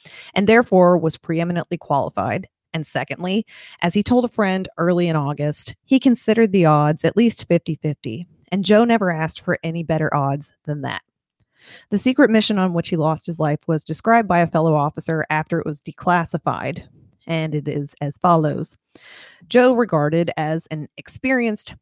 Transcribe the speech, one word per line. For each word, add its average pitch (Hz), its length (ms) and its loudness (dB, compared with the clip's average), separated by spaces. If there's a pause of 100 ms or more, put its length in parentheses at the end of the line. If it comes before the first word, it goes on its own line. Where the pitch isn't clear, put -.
(340)
and 202 120 0
therefore 185 520 6
was 160 200 -4
preeminently 170 580 -4
qualified. 123 720 -4 (260)
And 160 120 -8
secondly, 180 600 -4 (340)
as 175 140 -2
he 208 80 2
told 247 220 2
a 233 40 -2
friend 190 400 -2 (100)
early 175 300 2
in 160 80 0
August, 147 680 -4
he 262 160 2
considered 226 520 2
the 185 140 4
odds 151 380 4
at - 120 0
least 233 300 0
fifty-fifty, 156 800 -4 (240)
and 190 140 -2
Joe 208 200 6
never 226 260 2
asked 160 300 -4
for - 220 -2
any 165 200 -6
better 156 320 -2
odds 143 360 -2 (140)
than 147 180 -6
that. 120 200 -8 (880)
The 208 80 0
secret 254 320 4
mission 214 280 2
on 185 140 0
which 170 160 -4
he 180 80 -4
lost 156 300 -2
his 165 120 -8
life 151 280 -2
was 160 180 -2
described 226 440 0
by 175 120 2
a 170 60 2
fellow 160 280 2
officer 151 560 -2
after 156 280 -2
it - 80 -4
was 147 160 -8
declassified, 165 1040 -4 (420)
and 156 280 -4
it 147 140 -6
is 143 320 -6
as 143 180 -8
follows. 160 580 0 (720)
Joe, 247 240 4
regarded 165 640 0
as 160 300 -4
an 156 300 -10
experienced 233 840 -4